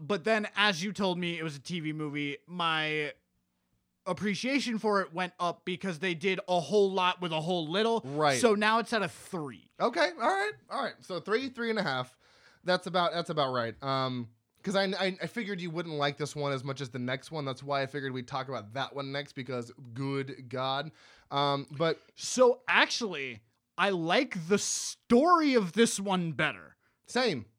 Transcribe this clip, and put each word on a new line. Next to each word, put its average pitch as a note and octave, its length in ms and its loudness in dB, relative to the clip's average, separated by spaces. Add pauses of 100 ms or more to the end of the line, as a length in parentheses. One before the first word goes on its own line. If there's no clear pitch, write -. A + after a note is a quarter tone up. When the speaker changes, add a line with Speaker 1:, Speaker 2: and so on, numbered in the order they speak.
Speaker 1:
but E3 260 -4
then, G#3+ 220 2 (100)
as G3 260 4
you G#3 80 -4
told F#3 260 0
me E3+ 220 -4
it D#3+ 40 -4
was D#3 120 -6
a C#3 40 -14
T E3+ 200 -8
V D3+ 140 -4
movie, D3 440 -4 (100)
my D#3 680 -2 (920)
appreciation A3 720 -2
for G3+ 240 2
it E3+ 120 -8
went F3+ 260 -4
up F3 260 -2
because F3+ 340 -4
they F3 160 0
did F#3 240 0 (100)
a F3+ 100 4
whole F#3+ 320 4
lot F3+ 300 2
with F3 100 -2
a D#3+ 100 0
whole E3+ 280 -2
little. A3 340 2
Speaker 2:
Right. C#3 380 2
Speaker 1:
So A3 140 8
now G#3+ 240 4
it's - 120 -4
at G#3+ 120 0
a F3 60 0
three. C#3 600 -10 (100)
Speaker 2:
Okay, C#4 300 2 (120)
all A#3 60 2
right, G4 240 0 (180)
all B3+ 140 -4
right. - 160 -4
So F3 220 -6
three, B3 260 0
three A#3 220 -4
and A3 100 0
a F3 40 0
half. C3 320 -2 (500)
That's F3 220 0
about, F3 260 2
that's E3+ 160 -4
about C#3+ 240 2
right. A#2 280 -2
Um, C3 460 -2 (360)
'cause G3 120 -2
I, G3 80 4
I, F#3+ 380 -2
I E3+ 60 -4
figured G3 340 -6
you F3 80 -6
wouldn't E3 260 -6
like C#3+ 220 0
this D3 180 -6
one C#3+ 160 -2
as C3 120 -4
much C#3 180 -6
as B2+ 80 -8
the B2 100 -8
next B2+ 320 -6
one. D3+ 140 -6
That's C3+ 180 -8
why C#3 180 -2
I C3+ 40 -2
figured C3+ 260 -6
we'd B2+ 160 -8
talk C3+ 220 -6
about G#2+ 240 -10
that A#2+ 200 -6
one C#3 200 -8
next C#3+ 200 -8
because, B2 380 -8 (220)
good C#3 560 -6
God. C3+ 420 -4 (400)
Um, C#3+ 400 2
but D#3 280 0 (160)
Speaker 1:
So C4 520 4
actually, E3+ 720 2 (380)
I G3 140 4
like F3+ 580 0
the G3+ 80 6
story D4+ 960 4
of F#3+ 180 4
this A3 300 4
one F#3 320 0
better. A2+ 420 -2 (320)
Speaker 2:
Same. G#3+ 380 0 (140)